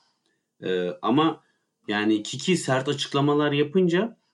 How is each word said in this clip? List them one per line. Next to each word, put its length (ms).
E, 240
ama 400
yani 340
Kiki 340
sert 320
açıklamalar 640
yapınca 640